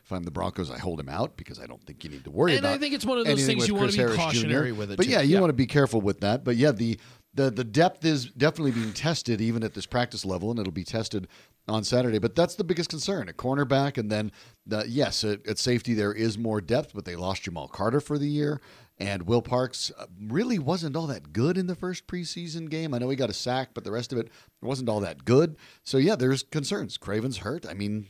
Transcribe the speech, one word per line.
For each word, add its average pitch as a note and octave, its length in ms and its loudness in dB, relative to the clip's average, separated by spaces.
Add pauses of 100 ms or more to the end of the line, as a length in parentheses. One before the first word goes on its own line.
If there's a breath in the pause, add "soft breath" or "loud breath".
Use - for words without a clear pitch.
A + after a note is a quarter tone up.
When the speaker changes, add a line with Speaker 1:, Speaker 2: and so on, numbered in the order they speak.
Speaker 1:
If - 80 -10
I'm F#2 120 -6
the E2+ 60 -6
Broncos, F2+ 400 -4
I B1+ 60 -10
hold E2 240 -6
him C#2 80 -10
out G2+ 300 -6
because D2 200 -14
I B1+ 60 -16
don't - 180 -18
think C#2+ 220 -18
you D#2+ 60 -12
need C2+ 140 -16
to D2 60 -12
worry B2+ 280 4
Speaker 2:
And C#4 80 2
I C#4+ 60 2
Speaker 1:
about C#4 80 -2
Speaker 2:
think D4 120 -2
it's C4+ 140 -4
one B3+ 100 0
of A#3+ 80 0
those - 80 2
Speaker 1:
anything - 260 4
Speaker 2:
things - 40 2
Speaker 1:
with A#3 60 2
Speaker 2:
you - 60 2
wanna G2+ 120 2
Speaker 1:
Chris G#2 100 2
Speaker 2:
be B2+ 60 4
Speaker 1:
Harris A#2 140 4
Junior. - 100 2
Speaker 2:
cautionary A#2 460 2
with G#2 200 -4
it, - 60 -2
Speaker 1:
But G3 80 6
Speaker 2:
too. C4 60 2
Speaker 1:
yeah, G3 100 6
you C#3+ 140 8
Speaker 2:
Yeah. G3 40 6
Speaker 1:
wanna E3 140 4
be B2+ 100 4
careful A#2+ 380 4
with G2 180 0
that. A2+ 240 0
But B2 120 2
yeah, C#3 160 6
the, A2+ 260 0 (340 loud breath)
the, C3+ 180 2
the A#2 140 -4
depth D#3 400 2
is D3 220 2
definitely D3+ 460 0
being A2+ 200 -2
tested B2 480 0
even A2+ 240 0
at G#2+ 80 -4
this G2 140 -10
practice A#2+ 400 -2
level, F#2 240 -2
and A#2 100 -4
it'll F#2+ 120 -4
be F2 120 -6
tested G#2+ 420 -4 (420 loud breath)
on G#2+ 160 0
Saturday. B2 340 2
But A2 160 0
that's E3+ 220 2
the G#3 80 -2
biggest E3 260 -2
concern, D#3 400 -4
a - 20 -14
cornerback. C#3 640 0
And G#2+ 160 -2
then, G#2+ 180 -2 (360 loud breath)
the, G#2+ 200 -2
yes, A#2 380 0
at, G#2 220 -2
at G#2+ 120 -4
safety A#2+ 360 0
there G#2 180 2
is G#2+ 240 0
more A2 240 0
depth, A#2+ 340 0
but G2+ 120 -10
they F2 100 -8
lost F#2 280 -4
Jamal D#2+ 240 -8
Carter A2+ 320 0
for D3 180 -4
the C#3+ 100 0
year. D3 320 0 (360 loud breath)
And G2 300 -4
Will A2+ 160 4
Parks, B2 560 -2
uh, - 80 -14 (220)
really G#3+ 280 0
wasn't D#3+ 380 -2
all E3 140 -2
that D2 240 -8
good D3 260 2
in F#3 80 0
the F3+ 80 -4
first F3+ 320 -8
preseason E3+ 640 -8
game. D#3+ 240 -4
I A#2+ 40 -2
know B2 100 -2
he C3+ 80 0
got B2+ 120 0
a G#2 40 -4
sack, B2 420 -2
but A2 80 -8
the G2 80 -8
rest A#2 220 -4
of B2+ 60 0
it A2+ 100 -4 (340 loud breath)
wasn't B2+ 260 -2
all G#2+ 120 2
that D#2 240 -4
good. D3+ 320 6 (260 loud breath)
So, - 160 0
yeah, E3 160 4
there's C3 300 2
concerns. D#3 520 -4
Craven's A2 420 -4
hurt. A#2+ 280 -6
I D#2+ 80 -10
mean, G2+ 360 -4